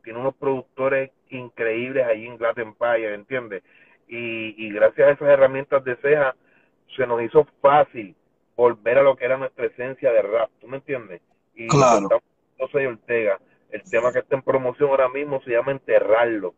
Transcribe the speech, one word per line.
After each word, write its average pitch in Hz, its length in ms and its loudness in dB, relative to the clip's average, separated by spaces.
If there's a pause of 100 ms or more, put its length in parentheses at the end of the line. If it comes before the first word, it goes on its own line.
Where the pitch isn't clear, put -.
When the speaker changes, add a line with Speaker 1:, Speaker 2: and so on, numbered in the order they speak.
Speaker 1:
tiene 113 160 -14
unos 131 160 -4
productores 135 760 -4 (180)
increíbles 123 760 -4
allí 113 200 -4
en 120 120 -18
Black 113 200 -4
Empire, 113 560 -4
¿entiendes? 104 480 -10 (460)
Y, 113 580 -10
y 104 60 -10
gracias 110 360 4
a 143 40 6
esas 143 160 -2
herramientas 135 560 4
de 127 120 -4
Ceja 143 380 0 (640)
se 131 100 -2
nos 120 160 -2
hizo 143 240 2 (140)
fácil 123 560 2 (400)
volver 117 420 2
a 139 40 6
lo 135 140 4
que 127 80 -10
era 127 120 -2
nuestra 131 300 -8
esencia 127 440 -4
de 113 120 4
rap, 107 280 -2 (100)
¿tú 110 60 -20
me 131 120 -12
entiendes? 113 440 -12 (320)
Y 117 140 -14
Speaker 2:
Claro. 120 320 4
Speaker 1:
soltamos 98 240 0 (340)
Mendoza 139 240 -4
y 135 40 -2
Ortega. 113 540 -2 (300)
El 107 140 -12
tema 117 280 0
que 127 60 -2
está 127 160 -6
en 135 80 -2
promoción 131 480 0
ahora 135 180 2
mismo 139 360 -6
se 123 80 -6
llama 120 180 0
Enterrarlo 110 880 0